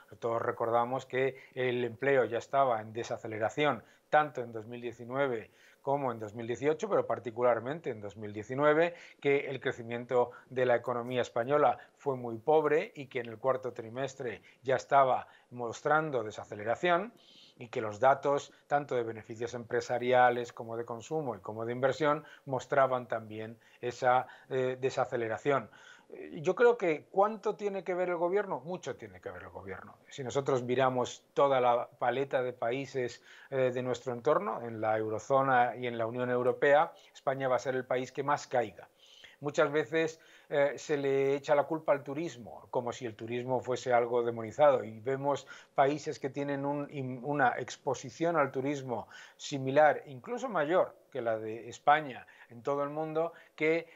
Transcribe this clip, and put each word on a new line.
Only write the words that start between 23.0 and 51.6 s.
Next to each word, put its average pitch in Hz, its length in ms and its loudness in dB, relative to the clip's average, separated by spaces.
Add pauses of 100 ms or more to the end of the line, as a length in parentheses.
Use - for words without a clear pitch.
también 110 500 -8 (220)
esa, 123 460 2 (240)
eh, 131 280 0
desaceleración. 123 920 -2 (400)
Eh, 156 320 -12
yo 180 120 2
creo 160 220 6
que 156 340 -2
¿cuánto 208 460 0
tiene 196 260 -4
que 180 120 -4
ver 175 160 -2
el 175 60 -2
gobierno? 175 440 -2
Mucho 147 360 -8
tiene 92 260 -18
que 92 80 -10
ver - 140 -14
el - 40 -14
gobierno. 95 480 -14 (140)
Si - 120 -10
nosotros 131 420 0
miramos 123 680 0
toda 139 260 4
la 123 300 2 (100)
paleta 131 440 0
de 123 100 -4
países, 127 720 -4 (260)
eh, 131 240 2
de 123 100 -4
nuestro 127 300 -4
entorno, 151 480 0
en 113 220 -8
la 110 160 2
eurozona 120 800 2
y 127 100 -6
en 117 100 -4
la 113 80 -2
Unión 123 240 -2
Europea, 127 640 4 (220)
España 135 340 -2
va 127 80 4
a 117 40 0
ser 127 140 -2
el 127 120 -2
país 127 260 -2
que 143 100 -4
más 143 240 0
caiga. 113 400 -2 (540)
Muchas 147 300 2
veces, 156 480 0 (300)
eh, 143 300 2
se - 180 -2
le 139 380 2
echa 143 200 0
la 143 100 6
culpa 156 280 0
al 139 100 0
turismo, 139 680 -10
como 120 220 -2
si 127 120 -10
el 110 120 -8
turismo 120 440 -2
fuese 123 320 -2
algo 120 300 4
demonizado, 117 600 4
y 110 180 -12
vemos 135 460 -2 (280)
países 147 440 2
que 139 120 -6
tienen 143 340 -4
un, 143 260 -4
in-, 131 320 -8
una 143 360 2
exposición 139 800 -4
al 139 140 2
turismo 131 580 -4 (280)
similar, 135 680 2
incluso 208 420 -8
mayor 160 480 0 (140)
que 131 100 -8
la 117 160 -2
de 110 320 -8